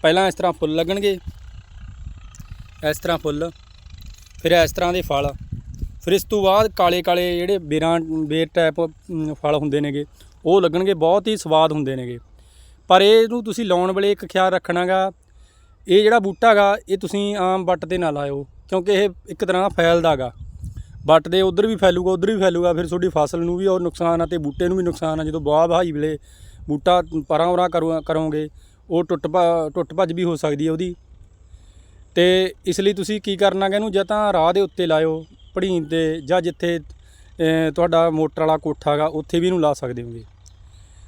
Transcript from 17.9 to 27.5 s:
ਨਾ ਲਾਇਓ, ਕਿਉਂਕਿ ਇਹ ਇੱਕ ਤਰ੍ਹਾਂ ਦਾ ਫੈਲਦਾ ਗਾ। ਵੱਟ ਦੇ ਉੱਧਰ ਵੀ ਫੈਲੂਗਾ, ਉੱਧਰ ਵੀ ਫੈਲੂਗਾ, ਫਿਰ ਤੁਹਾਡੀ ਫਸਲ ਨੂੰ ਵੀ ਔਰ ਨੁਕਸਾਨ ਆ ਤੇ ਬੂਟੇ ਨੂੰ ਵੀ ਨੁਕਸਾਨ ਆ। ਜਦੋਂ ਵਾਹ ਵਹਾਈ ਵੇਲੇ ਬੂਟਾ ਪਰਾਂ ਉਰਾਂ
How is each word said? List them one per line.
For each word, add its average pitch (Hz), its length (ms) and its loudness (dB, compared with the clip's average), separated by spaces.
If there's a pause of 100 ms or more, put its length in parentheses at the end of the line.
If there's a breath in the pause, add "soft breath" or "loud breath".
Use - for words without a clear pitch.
ਨਾ 165 120 -2
ਲਾਇਓ, 143 360 -6 (220)
ਕਿਉਂਕਿ 190 240 -2
ਇਹ 202 180 2 (180)
ਇੱਕ 196 160 -8
ਤਰ੍ਹਾਂ 185 180 0
ਦਾ 202 60 -2
ਫੈਲਦਾ 170 480 2
ਗਾ। 127 160 -8 (760 loud breath)
ਵੱਟ 160 220 6
ਦੇ 180 120 2
ਉੱਧਰ 190 260 2
ਵੀ 220 100 0
ਫੈਲੂਗਾ, 180 360 2
ਉੱਧਰ 185 220 0
ਵੀ 190 60 -2
ਫੈਲੂਗਾ, 175 320 2
ਫਿਰ 170 140 -2
ਤੁਹਾਡੀ 175 220 -2
ਫਸਲ 156 320 -2
ਨੂੰ 175 160 -2
ਵੀ 190 100 -2
ਔਰ 185 140 2
ਨੁਕਸਾਨ 170 420 -2
ਆ 165 40 0
ਤੇ 170 120 -4
ਬੂਟੇ 151 300 -2
ਨੂੰ 185 80 0
ਵੀ 185 60 0
ਨੁਕਸਾਨ 160 380 -2
ਆ। 156 40 -6
ਜਦੋਂ 156 160 -6
ਵਾਹ 151 280 2
ਵਹਾਈ 170 240 0
ਵੇਲੇ 147 260 -4 (500 soft breath)
ਬੂਟਾ 175 340 2 (260)
ਪਰਾਂ 160 180 2
ਉਰਾਂ 180 240 0